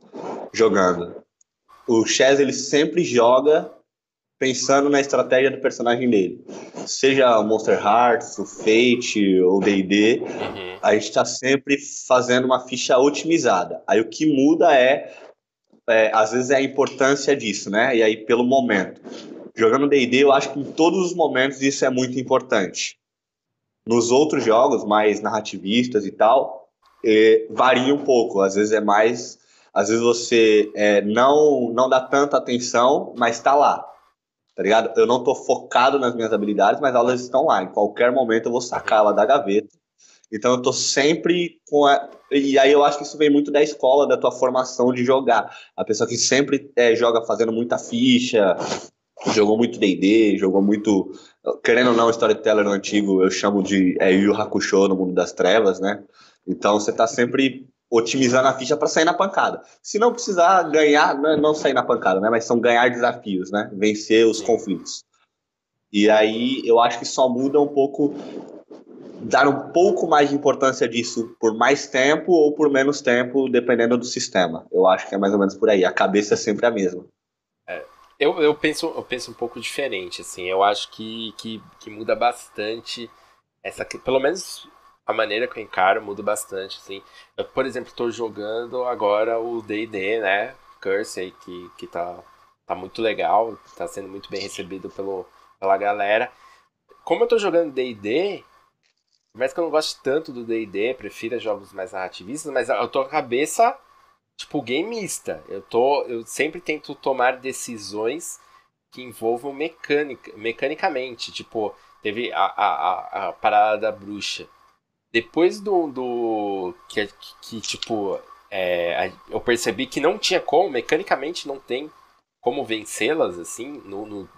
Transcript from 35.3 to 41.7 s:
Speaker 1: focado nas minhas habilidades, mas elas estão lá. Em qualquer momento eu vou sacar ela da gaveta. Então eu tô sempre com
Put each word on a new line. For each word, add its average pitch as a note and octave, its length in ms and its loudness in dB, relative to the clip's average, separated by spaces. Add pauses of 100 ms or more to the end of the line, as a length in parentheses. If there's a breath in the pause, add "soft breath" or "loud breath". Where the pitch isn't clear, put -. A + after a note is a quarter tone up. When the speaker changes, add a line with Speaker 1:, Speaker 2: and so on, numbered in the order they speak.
Speaker 1:
focado - 640 0
nas B2 180 0
minhas A2+ 160 -4
habilidades, G#2 480 2
mas C#3 140 0
elas B2 260 2
estão C3 260 0
lá. A2 180 2
Em F#2+ 80 -10
qualquer A2 400 0
momento A2+ 340 0
eu B2 60 -4
vou B2 100 -2
sacar - 380 0
ela G#2 120 4
da G2+ 140 2
gaveta. G#2 500 0 (560 soft breath)
Então A2 200 0
eu B2+ 100 2
tô B2+ 100 0
sempre D#3+ 960 0
com D3 180 2